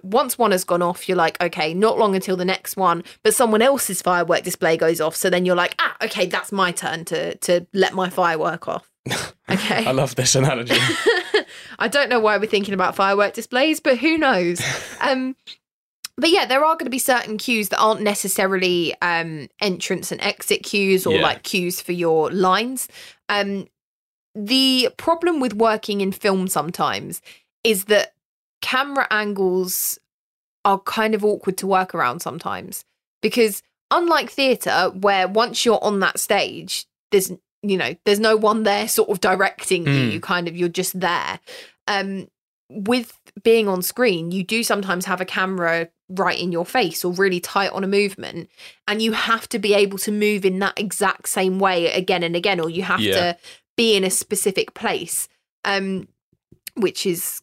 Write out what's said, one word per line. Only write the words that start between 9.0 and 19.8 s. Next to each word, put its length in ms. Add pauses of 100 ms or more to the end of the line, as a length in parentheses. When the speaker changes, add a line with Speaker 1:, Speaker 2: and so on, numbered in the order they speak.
Speaker 2:
<laughs> 280 (140)
Speaker 1:
Okay. 380
Speaker 2:
I 60
love 240
this 200
analogy. 380
Speaker 1:
<laughs> 1040
I 100
don't 220
know 100
why 200
we're 100
thinking 240
about 220
firework 400
displays, 440
but 200
who 180
knows? 420 (220)
Speaker 2:
<laughs> 180
Speaker 1:
Um, 360 (840)
but 140
yeah, 160
there 180
are 100
gonna 140
be 80
certain 400
cues 320
that 100
aren't 220
necessarily, 1000
um, 460 (120)
entrance 500